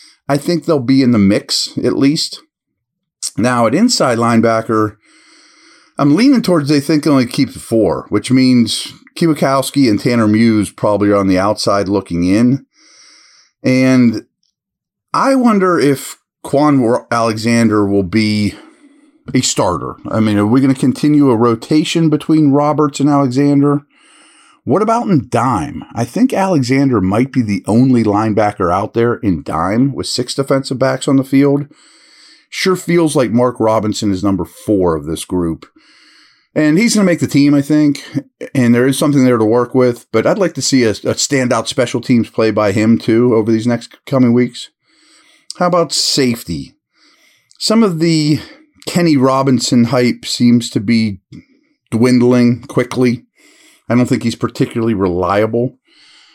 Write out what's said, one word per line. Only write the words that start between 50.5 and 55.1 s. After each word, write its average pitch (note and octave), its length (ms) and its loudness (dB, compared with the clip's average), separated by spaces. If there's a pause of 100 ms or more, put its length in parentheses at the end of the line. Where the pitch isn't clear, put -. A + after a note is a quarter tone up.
to - 100 -4
be A2 420 -2 (680)
dwindling A#2+ 720 2
quickly. B2 600 -2 (640)
I A2+ 60 -2
don't B2 100 2
think A#2 180 -2
he's A2+ 120 -2
particularly A2+ 580 -4
reliable. G2+ 840 -2 (560)